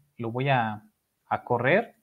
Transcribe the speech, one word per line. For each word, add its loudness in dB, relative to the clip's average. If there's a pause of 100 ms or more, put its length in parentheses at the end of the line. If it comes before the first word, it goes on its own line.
(160)
lo -6
voy -2
a, 0 (420)
a -4
correr 0